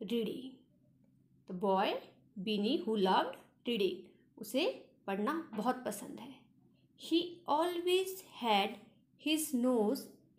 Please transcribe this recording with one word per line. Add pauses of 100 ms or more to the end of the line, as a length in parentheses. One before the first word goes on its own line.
reading. (1000)
The
boy, (440)
Beanie,
who
loved (320)
reading, (440)
उसे (420)
पढ़ना (220)
बहुत
पसंद
है। (640)
He (280)
always (300)
had (480)
his
nose (360)